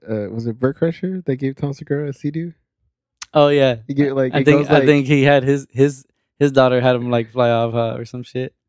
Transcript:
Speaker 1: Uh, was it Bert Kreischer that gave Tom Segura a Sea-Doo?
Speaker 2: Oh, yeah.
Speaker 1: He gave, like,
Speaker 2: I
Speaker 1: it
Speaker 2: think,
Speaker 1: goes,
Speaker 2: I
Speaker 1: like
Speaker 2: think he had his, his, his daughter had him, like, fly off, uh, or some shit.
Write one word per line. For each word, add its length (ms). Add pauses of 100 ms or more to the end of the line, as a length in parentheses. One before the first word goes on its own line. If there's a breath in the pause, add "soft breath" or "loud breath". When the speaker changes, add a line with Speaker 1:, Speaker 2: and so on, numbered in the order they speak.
Speaker 1:
Uh, 220
was 180
it 120
Bert 200
Kreischer 460
that 120
gave 180
Tom 180
Segura 360
a 40
Sea-Doo? 400 (800)
Speaker 2:
Oh, 140
yeah. 300 (100)
Speaker 1:
He 80
gave, 180
like, 220
Speaker 2:
I 40
Speaker 1:
it 60
Speaker 2:
think, 180
Speaker 1:
goes, 60
Speaker 2:
I 100
Speaker 1:
like 60
Speaker 2:
think 220
he 160
had 200
his, 280
his, 340 (320)
his 140
daughter 300
had 140
him, 140
like, 220
fly 180
off, 240
uh, 240
or 80
some 180
shit. 300 (160)